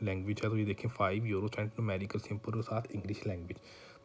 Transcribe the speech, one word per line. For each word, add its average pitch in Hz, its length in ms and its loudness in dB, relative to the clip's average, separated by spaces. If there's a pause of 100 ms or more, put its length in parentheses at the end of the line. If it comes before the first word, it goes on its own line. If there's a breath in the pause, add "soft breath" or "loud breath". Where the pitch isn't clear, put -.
language 98 400 0
है। 110 60 4
तो 110 80 4
ये 107 80 6
देखें 101 240 0
फ़ाइव 104 360 2
यूरो 104 220 2
सेंट 107 220 0
numerical 104 500 0
सिंबल 110 380 -2
और 110 60 0
साथ 110 280 -2
English 101 360 -2
language। 87 300 -4 (480 loud breath)